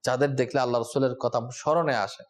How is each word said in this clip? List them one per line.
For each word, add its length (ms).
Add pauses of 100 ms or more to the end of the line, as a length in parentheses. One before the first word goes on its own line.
যাদের 300
দেখলে 260
আল্লাহ 200
রসুলের 340
কথা 380
স্মরণে 420
আসে 340